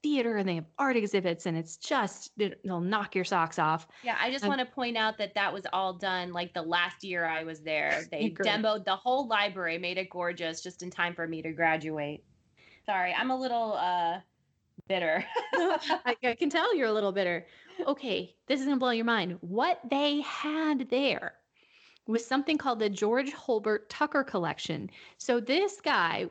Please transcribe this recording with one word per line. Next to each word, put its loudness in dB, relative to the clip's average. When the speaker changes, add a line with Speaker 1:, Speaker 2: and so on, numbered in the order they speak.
Speaker 1:
theater 2
and 0
they 0
have -4
art 2
exhibits, 0
and 0
it's -6
just, -2
it, -2
it'll -2
knock 0
your 0
socks 2
off. 2
Speaker 2:
Yeah, -2
I 2
just -4
Speaker 1:
Um, 2
Speaker 2:
wanna 2
point -4
out 2
that -4
that 2
was -8
all 0
done, -2
like, -6
the -4
last 0
year -2
I -2
was -8
there. 0
Speaker 1:
<laughs> -14
Speaker 2:
They -2
Speaker 1:
Great. -2
Speaker 2:
demoed 0
the 0
whole 0
library, 0
made -4
it -6
gorgeous -4
just -12
in -8
time -2
for -6
me -6
to -6
graduate. 0
Sorry, 0
I'm 0
a 0
little, 0
uh, 0
bitter. 2
<laughs> -2
Speaker 1:
I, 2
I 2
can 0
tell 4
you're 4
a 2
little 2
bitter. 0
Okay, -2
this 2
is -4
gonna 2
blow 4
your 2
mind. 2
What 0
they 2
had -2
there 0
was 0
something 2
called 0
the 2
George 2
Holbert 0
Tucker 0
Collection. -4
So 0
this 0
guy 2